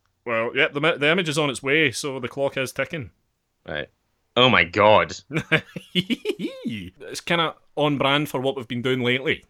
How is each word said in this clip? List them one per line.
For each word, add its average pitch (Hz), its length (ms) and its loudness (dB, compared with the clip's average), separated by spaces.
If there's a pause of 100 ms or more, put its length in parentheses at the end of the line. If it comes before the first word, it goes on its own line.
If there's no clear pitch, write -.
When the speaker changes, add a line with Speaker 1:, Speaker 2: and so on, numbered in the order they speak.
(240)
Speaker 1:
Well, 117 300 -2
yeah, 143 140 2
the 143 120 -6
mi-, 160 160 2
the 147 140 2
image 175 180 0
is 147 100 -2
on 147 120 0
its 113 120 -8
way, 143 280 2
so 131 300 -6
the 120 80 -6
clock 139 280 -4
is 131 160 -4
ticking. 135 380 -8 (560)
Speaker 2:
Right. 76 220 -8 (480)
Oh 127 140 6
my 90 140 6
god. 95 520 4 (140)
Speaker 1:
<laughs> 160 240 -2 (400)
It's 190 1300 -6
kinda 170 340 -2 (220)
on 147 220 2
brand 139 300 2
for 135 120 -4
what 135 160 -2
we've 120 120 -10
been 120 140 -4
doing 127 200 0
lately. 127 480 -2